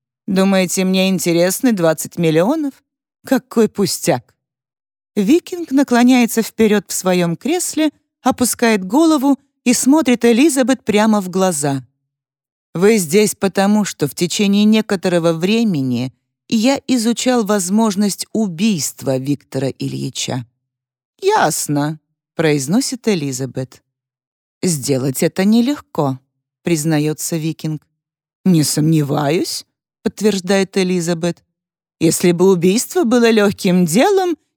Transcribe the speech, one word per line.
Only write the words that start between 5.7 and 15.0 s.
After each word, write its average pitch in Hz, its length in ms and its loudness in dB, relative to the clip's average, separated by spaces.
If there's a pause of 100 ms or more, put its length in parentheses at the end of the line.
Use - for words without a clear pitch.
наклоняется 247 720 2
вперёд 208 460 0
в - 40 -10
своём 180 420 -2
кресле, 311 580 -2 (280)
опускает 226 640 0
голову 277 540 2 (260)
и 247 80 2
смотрит 254 540 2
Элизабет 262 580 2
прямо 208 380 2
в 185 80 -10
глаза. 156 520 -2 (920)
«Вы 208 240 4
здесь 185 360 0
потому, 202 520 0
что - 200 -4
в - 80 -12
течение 202 500 0
некоторого 185 680 2